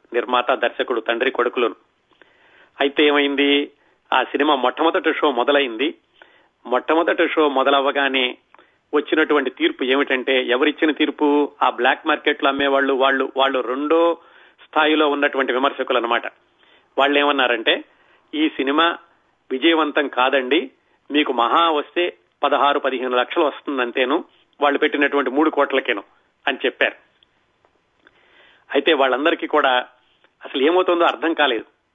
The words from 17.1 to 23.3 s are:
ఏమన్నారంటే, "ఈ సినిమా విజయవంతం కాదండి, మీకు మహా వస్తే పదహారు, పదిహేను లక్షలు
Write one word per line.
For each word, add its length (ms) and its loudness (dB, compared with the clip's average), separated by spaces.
ఏమన్నారంటే, 640 0
"ఈ 140 0
సినిమా 500 -2
విజయవంతం 580 0
కాదండి, 640 0
మీకు 220 0
మహా 380 2
వస్తే 460 -4
పదహారు, 360 2
పదిహేను 380 -4
లక్షలు 280 0